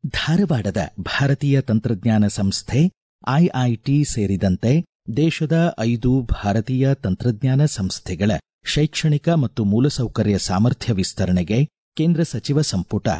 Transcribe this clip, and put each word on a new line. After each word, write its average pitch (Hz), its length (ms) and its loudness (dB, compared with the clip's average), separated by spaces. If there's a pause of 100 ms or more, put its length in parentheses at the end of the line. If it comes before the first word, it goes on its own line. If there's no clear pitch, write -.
ಧಾರವಾಡದ 147 720 0 (220)
ಭಾರತೀಯ 139 600 0
ತಂತ್ರಜ್ಞಾನ 110 640 0
ಸಂಸ್ಥೆ 107 640 0 (380)
ಐಐಟಿ 139 760 2
ಸೇರಿದಂತೆ 98 800 0 (320)
ದೇಶದ 160 640 0
ಐದು 120 420 2
ಭಾರತೀಯ 127 760 0
ತಂತ್ರಜ್ಞಾನ 127 720 0
ಸಂಸ್ಥೆಗಳ 95 680 -2 (340)
ಶೈಕ್ಷಣಿಕ 151 640 0
ಮತ್ತು 131 360 0
ಮೂಲಸೌಕರ್ಯ 107 760 0
ಸಾಮರ್ಥ್ಯ 110 540 0
ವಿಸ್ತರಣೆಗೆ 92 720 0 (320)
ಕೇಂದ್ರ 165 260 2
ಸಚಿವ 147 380 -2
ಸಂಪುಟ - 480 -2 (120)